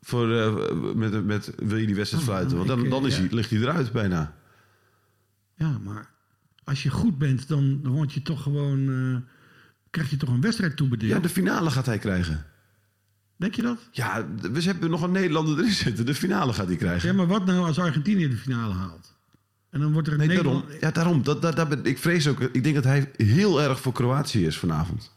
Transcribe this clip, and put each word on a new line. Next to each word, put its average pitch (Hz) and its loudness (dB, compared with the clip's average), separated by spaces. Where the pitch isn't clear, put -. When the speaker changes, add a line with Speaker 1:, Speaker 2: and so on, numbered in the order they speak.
Speaker 1:
Voor, 117 0
eh, 110 2
met, 107 -2
met, 104 -4
wil 107 -2
je 110 0
die 104 0
wedstrijd 104 -2
Speaker 2:
Oh, 127 0
Speaker 1:
fluiten? 92 0
Want 95 0
dan, 127 0
Speaker 2:
ik, 120 0
eh, 135 0
Speaker 1:
dan 135 0
is 135 0
Speaker 2:
ja. 92 0
Speaker 1:
hij, 90 0
ligt 110 -2
hij 110 2
eruit 131 0
bijna. 92 -2
Speaker 2:
Ja, 156 -2
maar 104 -10
als 143 -4
je 139 2
goed 185 0
bent, 135 0
dan, 139 2
dan 131 -2
word 147 0
je 139 -4
toch 147 -6
gewoon, 143 0
eh, 127 -2
krijg 156 -4
je 143 -2
toch 135 -2
een 123 2
wedstrijd 202 -2
toebedeeld. 120 0
Speaker 1:
Ja, - 2
de 165 0
finale 170 0
gaat 127 0
hij 113 0
krijgen. 87 -2
Speaker 2:
Denk 202 -4
je 247 -4
dat? 233 -2
Speaker 1:
Ja, 113 -4
d-, 92 -6
we 143 -2
hebben 175 -2
nog 165 0
een 180 0
Nederlander 160 0
erin 220 2
zitten. 120 0
De 143 0
finale 185 0
gaat 98 -2
hij 90 0
krijgen. 87 0
Speaker 2:
Ja, 190 2
maar 185 2
wat 190 2
nou 180 2
als 160 0
Argentinië 165 2
de 120 0
finale 117 -4
haalt? 90 -8
En - -6
dan 151 2
wordt 156 0
er 156 -2
een 147 0
Speaker 1:
Nee, 151 4
Speaker 2:
Nederland- 147 4
Speaker 1:
daarom. - -14
Ja, 156 2
daarom. 165 2
Dat, 147 0
dat, 165 0
dat 156 0
ben, 135 -2
ik 139 0
vrees 165 2
ook, 139 0
ik 123 0
denk 147 4
dat 139 2
hij 139 4
heel 143 6
erg 135 0
voor 127 -2
Kroatië 123 0
is 76 0
vanavond. 87 -2